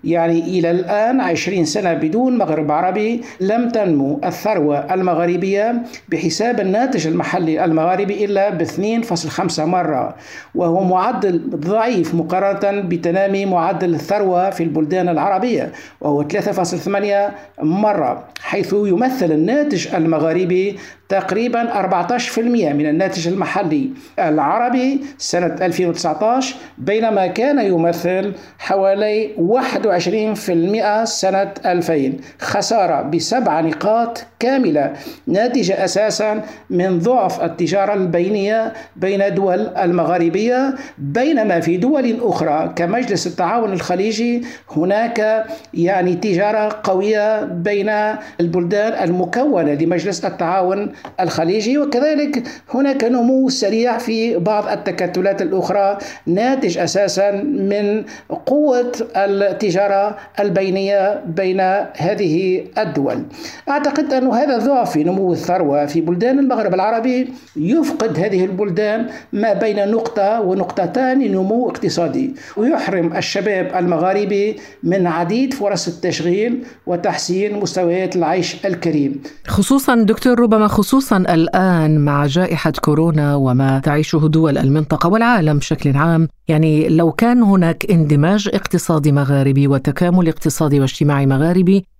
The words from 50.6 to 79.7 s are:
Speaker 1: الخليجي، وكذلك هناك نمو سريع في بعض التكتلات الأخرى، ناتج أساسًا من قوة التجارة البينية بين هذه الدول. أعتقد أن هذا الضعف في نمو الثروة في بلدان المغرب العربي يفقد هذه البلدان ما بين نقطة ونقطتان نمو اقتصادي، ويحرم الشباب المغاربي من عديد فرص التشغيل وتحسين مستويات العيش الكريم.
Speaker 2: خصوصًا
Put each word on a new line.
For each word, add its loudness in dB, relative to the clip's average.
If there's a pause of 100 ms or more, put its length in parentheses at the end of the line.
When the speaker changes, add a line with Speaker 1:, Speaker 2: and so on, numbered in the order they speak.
Speaker 1:
الخليجي، 0
وكذلك 0 (320)
هناك 2
نمو 2
سريع 0
في -2
بعض 0
التكتلات -2
الأخرى، 0 (280)
ناتج 0
أساسًا 0 (120)
من 0 (420)
قوة 2 (240)
التجارة 0 (240)
البينية 0
بين -2 (360)
هذه 0 (140)
الدول. -2 (440)
أعتقد 0
أن 2
هذا 2
الضعف 2
في 0
نمو 0
الثروة 0
في 0
بلدان 0
المغرب 2
العربي 0 (280)
يفقد 0
هذه 0
البلدان -2 (260)
ما 0
بين 0
نقطة 0
ونقطتان 0
نمو 0
اقتصادي، -2 (220)
ويحرم 0
الشباب -2
المغاربي 0 (260)
من 2
عديد 0
فرص -2
التشغيل -2 (220)
وتحسين -2
مستويات -2
العيش 0
الكريم. -2 (240)
Speaker 2:
خصوصًا 2